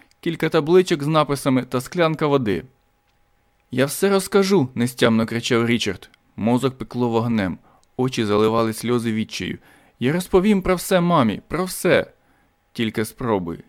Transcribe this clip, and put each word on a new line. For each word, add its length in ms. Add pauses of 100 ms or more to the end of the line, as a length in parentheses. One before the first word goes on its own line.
(200)
Кілька 300
табличок 540
з 40
написами 560
та 180
склянка 460
води». 380 (1080)
«Я 140
все 240
розкажу», 680
нестямно 500
кричав 420
Річард. 420 (260)
Мозок 420
пекло 320
вогнем, 480 (400)
очі 280
заливали 480
сльози 400
відчаю. 440 (420)
«Я 140
розповім 480
про 140
все 260
мамі, 460
про 180
все». 460 (600)
«Тільки 320
спробуй, 640